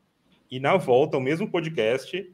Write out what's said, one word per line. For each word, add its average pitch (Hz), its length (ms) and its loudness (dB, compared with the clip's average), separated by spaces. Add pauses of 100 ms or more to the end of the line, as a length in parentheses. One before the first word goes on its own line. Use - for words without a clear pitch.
(500)
e 127 100 -10
na 156 160 2
volta 143 400 2
o 139 40 0
mesmo 165 300 -2
podcast, 160 840 -2